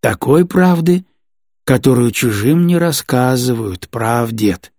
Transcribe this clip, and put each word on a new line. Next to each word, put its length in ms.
Такой 440
правды, 600
которую 480
чужим 560
не 100
рассказывают, 1120
прав, 420
дед? 480